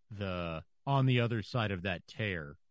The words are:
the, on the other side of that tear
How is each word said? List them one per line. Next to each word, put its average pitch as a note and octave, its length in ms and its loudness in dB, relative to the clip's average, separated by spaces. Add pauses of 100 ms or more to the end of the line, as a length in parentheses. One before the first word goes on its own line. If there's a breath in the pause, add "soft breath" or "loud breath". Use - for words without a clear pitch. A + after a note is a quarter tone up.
(120)
the, F2+ 520 -4 (220)
on C#3 200 4
the B2 160 6
other A#2 200 0
side G#2+ 300 -2
of F2 120 -2
that F2+ 240 -2
tear F2 500 -4 (140)